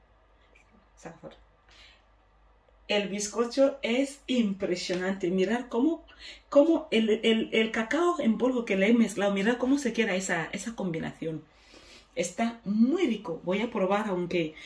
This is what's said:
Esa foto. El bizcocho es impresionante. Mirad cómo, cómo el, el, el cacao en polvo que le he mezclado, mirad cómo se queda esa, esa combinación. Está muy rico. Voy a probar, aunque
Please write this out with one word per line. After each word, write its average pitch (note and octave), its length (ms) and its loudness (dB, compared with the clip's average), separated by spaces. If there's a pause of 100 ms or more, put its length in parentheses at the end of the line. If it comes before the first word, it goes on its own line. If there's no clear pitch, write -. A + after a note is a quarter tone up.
(960)
Esa E3 160 -18
foto. - 240 -20 (1500)
El G3+ 200 0
bizcocho A#3 760 0
es B3+ 440 -2
impresionante. F#3+ 1040 -2
Mirad F#3+ 380 0
cómo, D4+ 360 0 (440)
cómo D#4+ 420 4
el, A3 180 2 (160)
el, A3+ 280 2
el A3+ 200 2
cacao D4 480 0
en A3 180 2
polvo A#3+ 260 0
que G3 120 -2
le G3 120 4
he A#3 60 6
mezclado, G3+ 380 2
mirad G#3 260 0
cómo C4 200 2
se A#3 140 -2
queda A3 220 0
esa, F#3 380 -2
esa A3+ 240 -8
combinación. D#3+ 640 -6 (720)
Está A3+ 500 -4
muy C4 420 4
rico. F#3+ 360 -4
Voy F#3+ 180 0
a A#3+ 100 -2
probar, G#3 380 0
aunque F3 460 -2 (120)